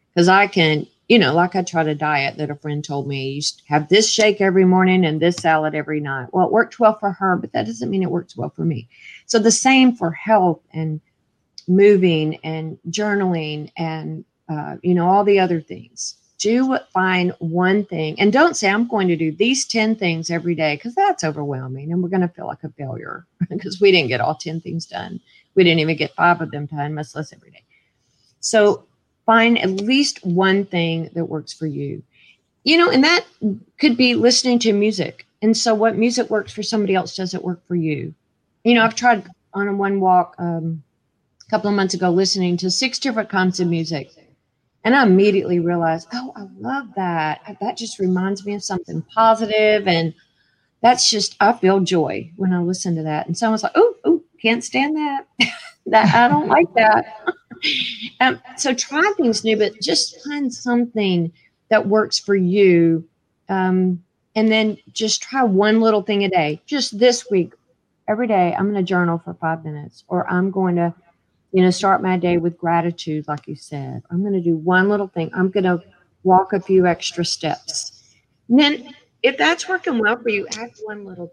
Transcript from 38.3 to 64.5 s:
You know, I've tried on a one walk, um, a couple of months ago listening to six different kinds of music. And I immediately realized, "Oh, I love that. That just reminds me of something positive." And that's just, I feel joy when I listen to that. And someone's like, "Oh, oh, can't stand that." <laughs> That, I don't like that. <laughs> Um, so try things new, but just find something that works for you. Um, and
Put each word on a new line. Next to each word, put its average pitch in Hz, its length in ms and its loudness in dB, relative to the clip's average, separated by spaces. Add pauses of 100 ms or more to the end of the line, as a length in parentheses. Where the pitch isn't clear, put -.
You 240 120 4
know, 226 100 4
I've 226 100 0
tried 233 300 0 (300)
on 196 140 -4
a 202 60 -4
one 196 260 -2
walk, 180 380 2
um, 165 440 -6 (640)
a - 40 -10
couple 208 200 0
of 202 60 2
months 190 180 0
ago 180 160 0
listening 180 480 0
to 185 120 -4
six - 280 -4
different 220 320 -4
kinds 185 280 0
of 180 100 0
music. 165 420 -4 (760)
And 233 100 4
I 269 80 6
immediately 196 560 4
realized, 170 540 -2
"Oh, 254 240 -12
I 202 100 -16 (140)
love 240 340 -8
that. 170 460 -4 (200)
That 202 160 -6
just 226 220 -14
reminds 190 480 -2
me 202 80 -6
of 202 80 -10
something 175 400 -8 (100)
positive." 214 760 2
And 165 260 0 (640)
that's 240 300 4
just, 208 300 -4
I 214 140 4
feel 190 260 2
joy 160 560 -2
when 190 160 0
I 180 80 0
listen 180 360 -4
to 160 60 -4
that. 156 240 -4
And 170 100 -6
someone's 220 280 -2
like, - 100 -4
"Oh, 466 300 4
oh, 330 180 2 (180)
can't 226 220 0
stand 302 340 -2
that." 294 300 -4 (140)
<laughs> 240 80 2 (400)
That, - 280 4
I 240 120 6
don't 294 200 2
like 330 260 4
that. 220 300 4 (580)
<laughs> - 580 -6
Um, - 200 2 (160)
so 262 180 -2
try 320 420 -2
things 233 280 0
new, 220 120 2
but 214 240 -2
just - 440 -4
find 285 280 -6
something 214 800 -2 (360)
that 214 180 2
works 208 320 0
for - 160 -2
you. 175 720 4 (420)
Um, 185 540 0 (320)
and 220 160 2